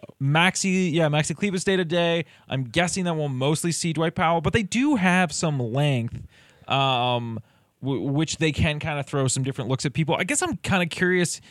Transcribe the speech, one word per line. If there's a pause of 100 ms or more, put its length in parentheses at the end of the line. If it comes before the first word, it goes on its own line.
(220)
Maxi,
yeah,
Maxi
Kleber's
day-to-day. (220)
I'm
guessing
that
we'll
mostly
see
Dwight
Powell,
but
they
do
have
some
length, (480)
um, (420)
w-,
which
they
can
kinda
throw
some
different
looks
at
people.
I
guess
I'm
kinda
curious